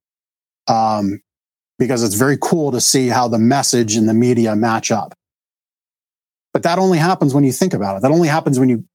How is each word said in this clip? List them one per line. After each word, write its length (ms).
Um, 520
because 260
it's 100
very 260
cool 300
to 100
see 280
how 180
the 120
message 580
and 120
the 60
media 400
match 380
up. 200
But 100
that 160
only 200
happens 360
when 100
you 60
think 240
about 220
it. 60
That 100
only 160
happens 320
when 80
you 160